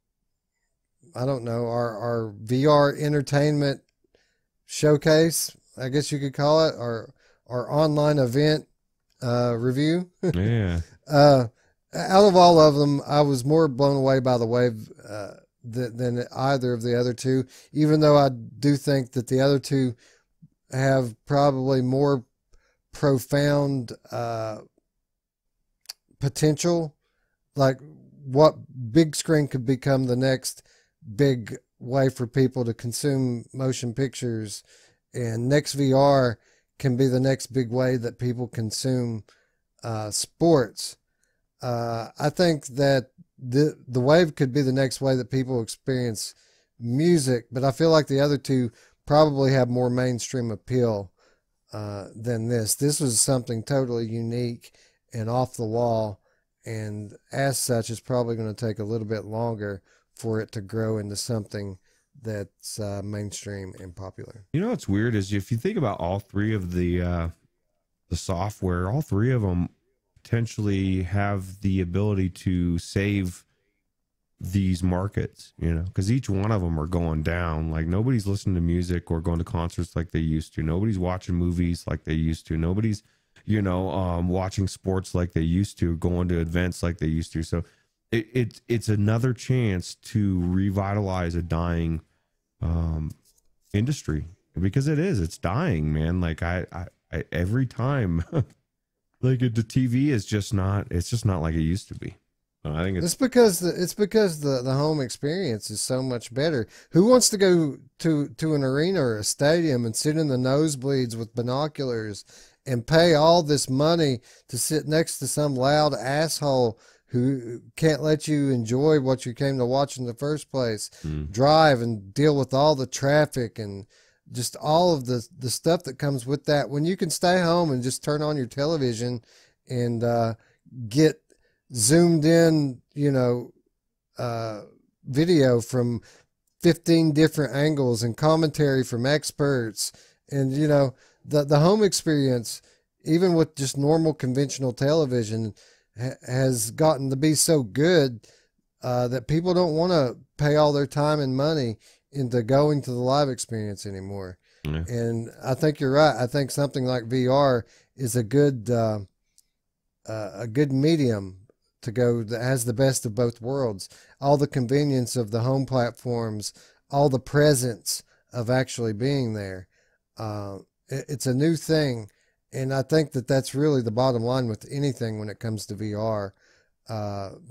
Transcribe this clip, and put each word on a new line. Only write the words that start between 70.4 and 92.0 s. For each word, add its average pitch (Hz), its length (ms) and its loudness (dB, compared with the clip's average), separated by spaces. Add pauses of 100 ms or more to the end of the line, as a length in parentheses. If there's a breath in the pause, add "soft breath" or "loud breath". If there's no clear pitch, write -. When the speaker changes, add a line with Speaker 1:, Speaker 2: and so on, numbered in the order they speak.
Speaker 2:
have 98 560 -4
the 95 200 0
ability 95 500 0
to 90 480 -2
save 98 640 -2 (960)
these 92 420 -2
markets, - 720 -4
you 82 160 -2
know, 82 120 -2 (100)
'cause 98 160 0
each 131 180 0
one 101 220 0
of 101 140 0
'em 82 160 -2
are 78 80 -4
going 82 340 -2
down. 80 480 -2
Like, 80 160 -4
nobody's 104 400 -2
listening 98 300 -2
to 85 40 0
music 85 520 -2
or 82 80 -2
going 85 180 -2
to 85 60 -2
concerts 85 500 -6
like 82 160 -6
they 85 80 -4
used 78 360 -2
to. 78 100 -6
Nobody's 92 340 -2
watching 90 380 -4
movies 87 500 -2
like 76 160 -6
they 78 120 -4
used 80 340 -2
to. 82 80 -4
Nobody's, 98 480 -2 (400 soft breath)
you 104 180 0
know, 92 300 -2
um, 87 360 -2
watching 95 380 -2
sports 92 480 -4
like 87 180 0
they 82 100 0
used 87 360 0
to, 82 180 0
going 87 320 0
to 87 120 0
events 87 420 -2
like 85 160 -4
they 80 80 -4
used 80 280 -2
to. 80 100 -4
So 82 180 -4 (480 soft breath)
it, 113 220 -2
it, 123 360 -4
it's 117 200 -2
another 110 440 2
chance 113 640 -2
to 98 460 0
revitalize 95 920 0
a 85 80 -2
dying, 82 580 -2 (600)